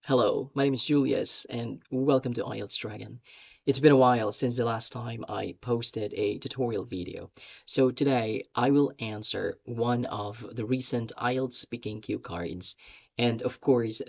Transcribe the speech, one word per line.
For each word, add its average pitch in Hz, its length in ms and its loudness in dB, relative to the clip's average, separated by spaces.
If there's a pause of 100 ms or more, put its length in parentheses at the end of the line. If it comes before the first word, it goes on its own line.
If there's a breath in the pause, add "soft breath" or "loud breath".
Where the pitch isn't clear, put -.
(100)
Hello, 123 440 2
my 139 100 2
name 139 100 2
is 120 80 -2
Julius, 139 600 0
and 117 440 -8
welcome 131 440 2
to 113 100 -2
ielts 107 340 -6
Dragon. 107 440 -10 (440 loud breath)
It's 127 140 2
been 143 140 10
a 135 40 8
while 120 360 6
since 120 240 -2
the 123 80 0
last 117 260 -2
time 117 380 -8
I 98 320 -6
posted 117 540 -2
a 104 240 0
tutorial 117 460 -4
video, 92 460 -8 (340 loud breath)
so 131 280 4
today 123 600 0
I 123 180 2
will 143 280 6
answer 107 640 -4
one 120 440 0
of 104 380 -6 (120)
the 117 80 -4
recent 123 520 -2
ielts 127 380 -2
speaking 107 460 -6
cue 107 180 -4
cards, 87 560 -6 (440 loud breath)
and 117 240 2
of - 180 -2
course, 117 480 2